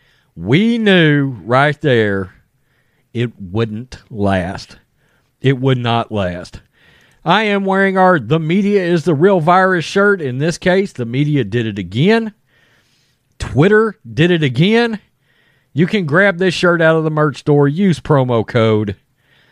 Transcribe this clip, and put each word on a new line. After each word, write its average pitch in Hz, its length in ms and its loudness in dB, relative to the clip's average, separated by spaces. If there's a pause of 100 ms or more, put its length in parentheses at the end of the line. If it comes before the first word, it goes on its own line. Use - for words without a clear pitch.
(340)
We 175 440 0
knew 151 640 2
right 135 380 0
there 104 500 0 (800)
it 117 260 -6
wouldn't 107 680 -8
last. 98 720 -4 (640)
It 135 180 -2
would 131 160 0
not 117 340 -2
last. 90 520 -6 (640)
I 190 160 2
am 202 240 -2
wearing 190 320 0
our, 185 200 4
"The 147 220 -2
Media 190 420 0
is 170 220 0
the 180 100 2
Real 180 260 2
Virus" 180 440 2
shirt. 196 380 0
In 127 160 -6
this 160 180 -2
case, 190 380 0
the 123 100 -8
media 139 400 0
did 110 220 -4
it 104 120 -6
again. 180 540 0 (1080)
Twitter 202 580 0 (140)
did 151 200 0
it 170 120 0
again. 202 560 0 (760)
You 165 120 2
can 196 200 -2
grab 180 320 2
this 185 160 0
shirt 170 280 0
out 160 140 4
of 160 80 -2
the 156 60 -2
merch 151 260 0
store. 147 320 2
Use 170 320 0
promo 123 440 0
code 110 520 0 (560)